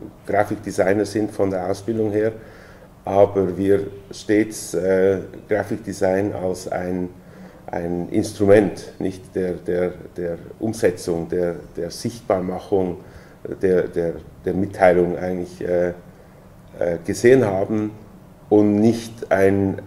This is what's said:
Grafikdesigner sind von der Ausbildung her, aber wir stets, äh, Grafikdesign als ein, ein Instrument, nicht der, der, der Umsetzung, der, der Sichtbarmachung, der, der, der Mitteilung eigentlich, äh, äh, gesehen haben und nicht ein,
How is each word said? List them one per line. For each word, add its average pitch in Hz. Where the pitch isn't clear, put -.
Grafikdesigner 101
sind 104
von 98
der 92
Ausbildung 107
her, 107
aber 98
wir 98
stets, -
äh, 95
Grafikdesign 98
als 90
ein, 90
ein 87
Instrument, 101
nicht -
der, 92
der, 87
der 85
Umsetzung, 87
der, 87
der 85
Sichtbarmachung, 92
der, 92
der, 85
der 92
Mitteilung 90
eigentlich, 90
äh, 87
äh, 87
gesehen 120
haben 104
und 104
nicht 113
ein, 98